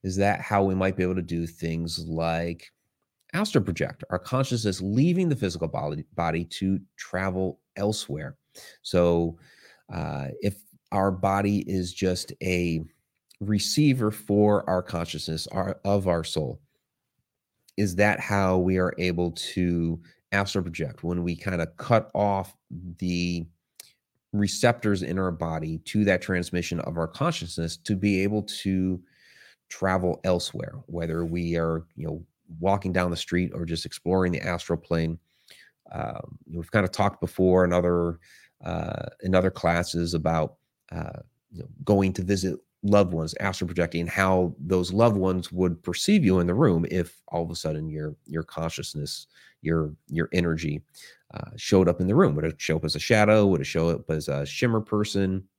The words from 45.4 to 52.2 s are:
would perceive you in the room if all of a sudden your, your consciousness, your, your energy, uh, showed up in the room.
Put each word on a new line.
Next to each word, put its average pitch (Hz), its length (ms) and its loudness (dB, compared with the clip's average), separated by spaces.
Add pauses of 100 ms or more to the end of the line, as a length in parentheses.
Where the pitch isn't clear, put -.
would 90 320 0
perceive 185 420 2
you 92 140 6
in 87 80 4
the 87 80 2
room 98 360 4
if 87 380 -4
all 87 140 -2
of 85 80 -4
a 85 60 -6
sudden 78 320 -6
your, 76 260 -8 (120)
your 80 160 -4
consciousness, - 840 -8 (360)
your, 78 300 0 (160)
your 80 240 -2
energy, 82 500 -2 (520)
uh, - 220 -12
showed 95 320 4
up 90 120 2
in 90 60 2
the 98 80 2
room. 151 200 6